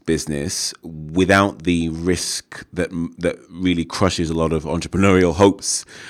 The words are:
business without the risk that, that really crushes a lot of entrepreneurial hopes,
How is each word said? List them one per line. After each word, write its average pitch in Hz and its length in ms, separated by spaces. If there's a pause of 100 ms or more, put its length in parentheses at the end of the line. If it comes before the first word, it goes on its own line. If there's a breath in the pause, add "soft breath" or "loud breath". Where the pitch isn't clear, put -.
business 78 640 (100)
without 85 800
the 85 260
risk - 840
that, 85 180 (280)
that - 180 (140)
really 87 340
crushes 87 460
a 82 40
lot 80 200
of 76 100
entrepreneurial 90 720
hopes, - 500 (240 loud breath)